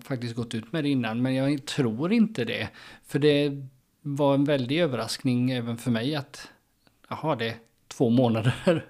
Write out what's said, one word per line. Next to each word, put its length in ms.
faktiskt 300
gått 200
ut 160
med 120
det 60
innan, 320
men 140
jag 300
tror 480
inte 320
det. 220
För 120
det 320
var 320
en 100
väldig 360
överraskning 720
även 260
för 140
mig 240
att, 340
jaha, 260
det 100
är 100
två 220
månader 800